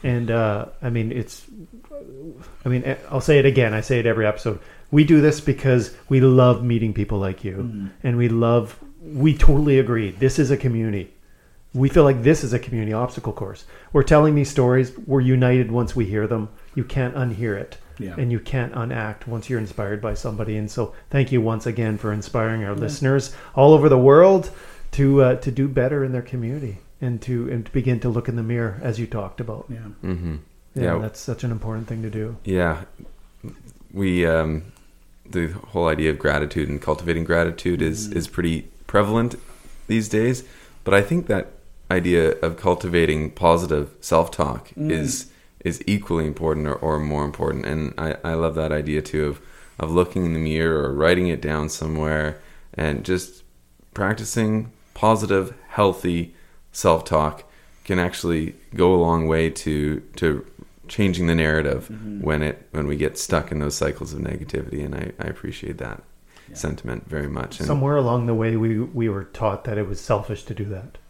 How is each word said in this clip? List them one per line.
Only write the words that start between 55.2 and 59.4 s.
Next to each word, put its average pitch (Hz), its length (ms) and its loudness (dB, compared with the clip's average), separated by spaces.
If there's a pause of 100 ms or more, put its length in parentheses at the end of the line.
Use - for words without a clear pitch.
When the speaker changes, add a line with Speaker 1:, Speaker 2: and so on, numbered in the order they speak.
Speaker 3:
healthy 90 640 0 (380)
self-talk 80 720 0 (420)
can 92 140 0
actually 85 560 -2 (200)
go 87 180 4
a 90 40 4
long 82 300 2
way 80 220 2